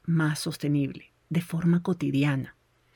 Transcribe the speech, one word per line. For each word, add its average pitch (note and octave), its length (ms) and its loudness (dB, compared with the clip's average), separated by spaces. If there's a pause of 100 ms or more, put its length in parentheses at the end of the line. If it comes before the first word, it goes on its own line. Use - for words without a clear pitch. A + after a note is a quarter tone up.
más D#3+ 340 2
sostenible, C#3+ 720 -2 (160)
de E3 100 0
forma F3 420 2
cotidiana. C#3 760 0 (380)